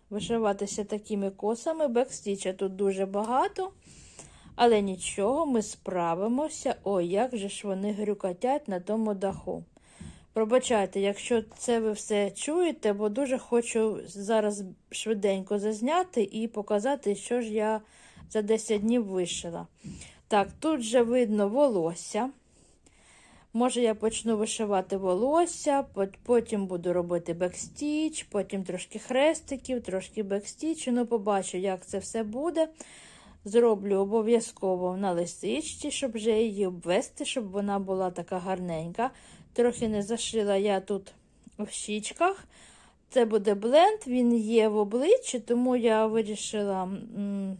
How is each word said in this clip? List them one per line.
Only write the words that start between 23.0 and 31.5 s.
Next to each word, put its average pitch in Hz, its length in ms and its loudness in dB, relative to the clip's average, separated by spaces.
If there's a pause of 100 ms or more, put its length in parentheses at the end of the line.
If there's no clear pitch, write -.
Може, 240 280 2
я 226 140 4
почну 220 420 0
вишивати 202 600 0
волосся, 269 880 2 (100)
пот-, 196 280 -2
потім 226 440 2
буду 180 260 -2
робити 175 420 -2
бекстіч, 302 880 -4
потім 196 420 -4
трошки - 340 -8
хрестиків, 262 840 0
трошки 190 400 -4
бекстічу. 208 680 -4
Ну, 240 140 2
побачу, 202 520 0